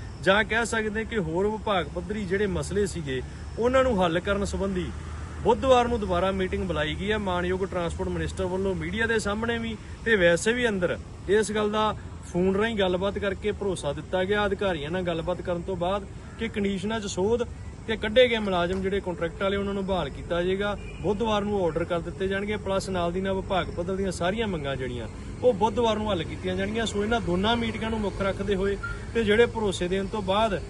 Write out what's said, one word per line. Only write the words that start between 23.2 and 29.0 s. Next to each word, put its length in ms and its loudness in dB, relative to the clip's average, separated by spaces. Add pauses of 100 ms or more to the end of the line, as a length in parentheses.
ਨਾਲ 140 0
ਵਿਭਾਗ 420 0
ਪੱਧਰ 180 -2
ਦੀਆਂ 160 0
ਸਾਰੀਆਂ 360 0
ਮੰਗਾਂ 280 -2
ਜਿਹੜੀਆਂ, 320 -6 (360)
ਉਹ 100 8
ਬੁੱਧਵਾਰ 440 2
ਨੂੰ 140 0
ਹੱਲ 120 0
ਕੀਤੀਆਂ 320 -4
ਜਾਣਗੀਆਂ। 300 -2
ਸੋ 180 -2
ਇਹਨਾਂ 180 2
ਦੋਨਾਂ 360 2
ਮੀਟਿੰਗਾਂ 320 -2
ਨੂੰ 100 -2
ਮੁੱਖ 220 -2
ਰੱਖਦੇ 340 0
ਹੋਏ 220 0 (360)